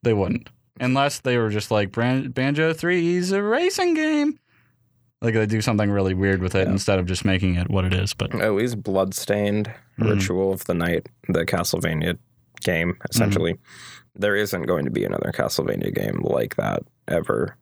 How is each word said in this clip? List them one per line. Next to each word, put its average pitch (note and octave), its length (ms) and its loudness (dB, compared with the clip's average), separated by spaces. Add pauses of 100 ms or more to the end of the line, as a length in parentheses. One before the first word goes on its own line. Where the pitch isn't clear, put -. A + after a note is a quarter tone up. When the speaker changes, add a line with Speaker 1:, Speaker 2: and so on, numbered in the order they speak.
Speaker 1:
They A#2 100 2
wouldn't. G2 360 0 (320)
Unless C3+ 400 0
they B2 180 0
were A2+ 120 2
just G#2 220 -2
like, G#2 180 2
"Bran-, B2+ 400 0
Banjo C#3+ 420 0
three F3 280 0
E's F3+ 320 0
a G3+ 100 0
racing F4 520 0
game." D#4 440 0 (840)
Like, A2+ 140 0
they A2 120 4
do A2 140 2
something G#2+ 300 2
really F#2+ 240 2
weird F#2+ 260 2
with F#2 140 -2
it F#2+ 140 2
Speaker 2:
Yeah. F#2+ 40 2
Speaker 1:
instead G2 280 2
of F2+ 60 -2
just F#2 180 -4
making F#2 320 2
it F2 120 -2
what F#2+ 160 2
it F#2 80 0
is. F#2+ 220 0
But - 260 -4
Speaker 2:
At G#2+ 120 2
least A2+ 320 -2
Bloodstained, G2+ 880 0 (260)
Speaker 1:
Mm-hmm. A2 120 2
Speaker 2:
Ritual F#2+ 420 2
of F#2 140 -6
the F#2 80 0
Night, E2+ 340 0 (200)
the E2+ 160 2
Castlevania E2+ 720 -2 (460)
game, E2+ 300 0
Speaker 1:
Mm-hmm. - 180 -10
Speaker 2:
essentially. G2 480 0 (560)
There G2+ 220 0
isn't G2 260 -2
going D#2+ 220 0
to B1 80 -2
be G#1 120 0
another G1+ 300 -2
Castlevania - 600 -2
game G1+ 280 -2
like - 340 -2
that G1+ 260 -2 (260)
ever D#2+ 540 -2